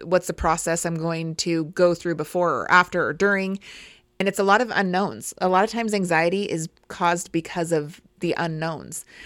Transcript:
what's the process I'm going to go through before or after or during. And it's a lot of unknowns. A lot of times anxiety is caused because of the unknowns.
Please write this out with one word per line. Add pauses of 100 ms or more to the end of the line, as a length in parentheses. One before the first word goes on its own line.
what's
the
process
I'm
going
to
go
through
before
or
after
or
during. (600)
And
it's
a
lot
of
unknowns.
A
lot
of
times
anxiety
is (200)
caused
because
of (180)
the
unknowns. (200)